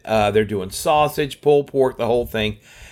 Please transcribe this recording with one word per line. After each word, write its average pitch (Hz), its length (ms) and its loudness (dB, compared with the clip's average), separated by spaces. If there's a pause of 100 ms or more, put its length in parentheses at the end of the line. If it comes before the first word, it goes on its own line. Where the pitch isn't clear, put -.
uh, 107 240 0
they're 107 160 2
doing 98 240 -6
sausage, 151 720 -2
pulled 143 260 2
pork, 131 300 0
the 120 80 -2
whole 120 220 0
thing. 107 300 -4 (340)